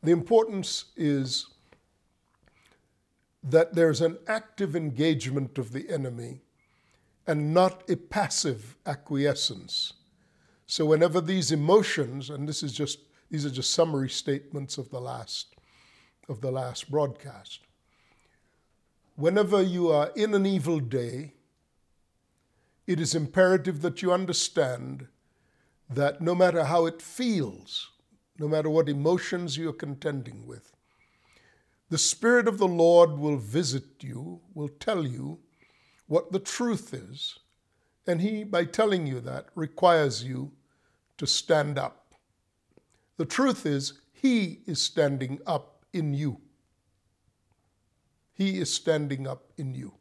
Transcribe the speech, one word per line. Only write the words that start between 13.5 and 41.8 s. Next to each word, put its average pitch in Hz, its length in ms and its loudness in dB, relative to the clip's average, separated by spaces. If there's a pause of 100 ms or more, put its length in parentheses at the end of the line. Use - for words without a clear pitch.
just 127 200 -4
summary 147 380 2
statements 143 680 -6
of 123 100 -12
the 131 100 -10
last, 123 560 -12 (720)
of 113 140 -10
the 131 100 -4
last 127 380 -8
broadcast. 139 680 -6 (1600)
Whenever 190 460 4
you 180 280 2
are 151 260 4
in 214 180 0
an 196 120 4
evil 170 340 0
day, 127 540 -6 (1500)
it 180 120 0
is 160 140 -2
imperative 170 680 2
that - 180 -2
you 180 100 2
understand 135 960 -2 (800)
that 143 320 0
no 170 140 0
matter 175 320 4
how 165 220 4
it 165 140 -6
feels, 170 920 -4 (480)
no 151 80 -4
matter 156 220 0
what 156 200 4
emotions 165 680 0
you're 160 160 -4
contending 135 760 -8
with, 120 280 -20 (1120)
the 165 100 -2
Spirit 233 480 4
of 226 100 0
the 196 100 4
Lord 170 520 8
will 147 180 0
visit 131 640 -4
you, 151 400 -12 (120)
will 147 160 -8
tell 175 360 -2
you 131 340 -8 (680)
what 170 240 0
the 190 80 0
truth - 540 -4
is, - 440 -12 (720)
and 170 140 0
he, 214 220 -2
by 185 220 0
telling 190 400 0
you 131 160 -4
that, 131 340 -10
requires 156 680 2
you 131 280 -8 (680)
to 143 100 -6
stand 147 500 0
up. - 380 -8 (1040)